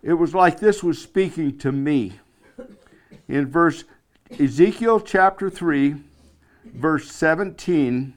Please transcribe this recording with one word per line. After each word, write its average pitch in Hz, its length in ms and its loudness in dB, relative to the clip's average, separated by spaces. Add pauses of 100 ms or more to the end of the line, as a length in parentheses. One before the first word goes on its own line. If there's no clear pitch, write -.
It 170 140 0
was 160 200 0
like 180 240 4
this 208 240 2
was 170 180 -2
speaking 160 580 -2
to 139 120 -2
me. 139 480 -2 (1080)
In 139 180 -2
verse, 165 380 0 (520)
Ezekiel 202 640 2
chapter 190 500 0
three, 147 460 -2 (720)
verse 151 440 -4
seventeen 160 1080 -2